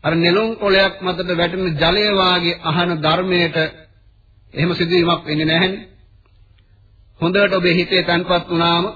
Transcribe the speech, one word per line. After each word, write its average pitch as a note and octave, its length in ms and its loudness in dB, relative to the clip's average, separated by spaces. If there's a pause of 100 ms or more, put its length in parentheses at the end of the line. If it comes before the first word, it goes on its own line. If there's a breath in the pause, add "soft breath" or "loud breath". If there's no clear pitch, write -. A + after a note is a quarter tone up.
අර D3+ 100 0
නෙළුම් F3 420 2
කොළයක් G3 420 2
මතට F3+ 340 -4
වැටෙන F3 340 -2 (100)
ජලය F3 360 2
වාගේ F3+ 480 0
අහන F3 360 0
ධර්මයට E3+ 600 0 (1000)
එහෙම E3+ 180 0
සිදුවීමක් E3+ 520 0
වෙන්නේ D#3 220 -2
නැහැනේ. F3+ 420 0 (1300)
හොඳට F#3+ 340 2
ඔබේ F3+ 200 2
හිතේ F3+ 280 0
තැන්පත් E3+ 440 0
වුණාම E3+ 380 0 (120)